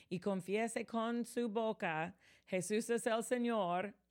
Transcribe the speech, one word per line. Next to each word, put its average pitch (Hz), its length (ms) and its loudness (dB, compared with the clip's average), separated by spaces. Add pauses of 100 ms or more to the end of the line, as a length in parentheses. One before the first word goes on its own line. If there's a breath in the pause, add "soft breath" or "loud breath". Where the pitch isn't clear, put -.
y 185 100 -2
confiese 208 680 0
con 233 400 -2
su 240 240 -2
boca, 202 680 0 (320 loud breath)
"Jesús 214 420 0
es 233 160 0
el 226 180 2
Señor" 208 720 0 (160)